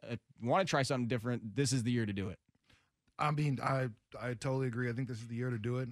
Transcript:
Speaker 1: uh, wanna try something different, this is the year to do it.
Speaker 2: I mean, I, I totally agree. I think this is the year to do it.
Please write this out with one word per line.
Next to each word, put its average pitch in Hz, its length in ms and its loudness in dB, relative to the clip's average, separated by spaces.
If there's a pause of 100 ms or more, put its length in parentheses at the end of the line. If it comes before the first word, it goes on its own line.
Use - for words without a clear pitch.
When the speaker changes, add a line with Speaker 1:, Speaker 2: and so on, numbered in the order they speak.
Speaker 1:
uh, 117 80 -4 (240)
wanna 147 240 4
try 147 180 4
something 123 260 2
different, 117 480 -2
this 135 160 4
is 131 100 4
the 117 80 2
year 117 160 2
to 104 60 0
do 98 160 -2
it. 87 100 -10 (800)
Speaker 2:
I 151 140 2
mean, 147 300 2
I, 131 260 2 (300)
I 123 160 -4
totally 131 340 0
agree. 123 200 -2
I 117 60 -2
think 123 140 -2
this 120 100 -6
is 117 80 -10
the 117 80 -8
year 123 160 -2
to 120 80 -2
do 117 180 -2
it. 127 160 -2